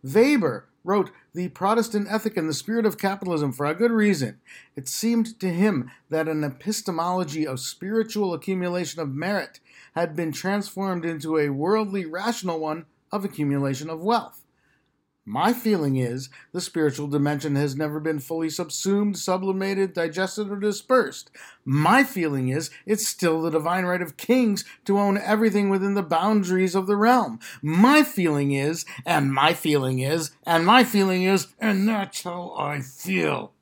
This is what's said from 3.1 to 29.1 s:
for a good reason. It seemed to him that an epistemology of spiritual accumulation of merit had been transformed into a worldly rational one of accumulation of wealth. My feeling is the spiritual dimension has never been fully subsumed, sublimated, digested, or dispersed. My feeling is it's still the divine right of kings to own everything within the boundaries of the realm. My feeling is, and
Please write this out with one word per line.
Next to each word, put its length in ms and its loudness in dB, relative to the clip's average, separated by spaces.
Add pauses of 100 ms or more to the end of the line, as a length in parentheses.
for 140 -4
a 100 0
good 160 2
reason. 480 2 (340)
It 140 -12
seemed 540 -2
to 100 -2
him 400 0 (180)
that 200 0
an 160 -2
epistemology 1000 -4
of 140 -6
spiritual 760 -2
accumulation 680 -4
of 120 -4
merit 460 -4 (360)
had 200 -2
been 160 -4
transformed 720 -4
into 340 -2
a 120 2
worldly 560 0
rational 540 -4
one 260 -6 (260)
of 140 -4
accumulation 640 -2
of 140 -10
wealth. 400 -2 (840)
My 220 2
feeling 460 0
is 320 -4 (240)
the 80 -4
spiritual 460 -2
dimension 500 0
has 180 0
never 240 -4
been 200 -2
fully 300 -4
subsumed, 680 -2
sublimated, 720 -2
digested, 580 -4
or 60 -6
dispersed. 760 0 (360)
My 400 6
feeling 420 -2
is 220 -4 (160)
it's 200 -2
still 360 0
the 80 0
divine 340 0
right 180 0
of 140 -8
kings 480 2 (220)
to 120 2
own 200 2
everything 520 2
within 260 0
the 60 0
boundaries 720 2
of 120 0
the 80 2
realm. 460 2 (200)
My 420 6
feeling 500 0
is, 320 -2 (200)
and 280 2